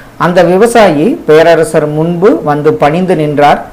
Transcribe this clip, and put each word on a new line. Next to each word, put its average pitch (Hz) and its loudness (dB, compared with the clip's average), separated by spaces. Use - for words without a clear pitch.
அந்த 175 0
விவசாயி 190 0
பேரரசர் 160 2
முன்பு 170 -2
வந்து 147 -2
பணிந்து 175 -2
நின்றார். 147 0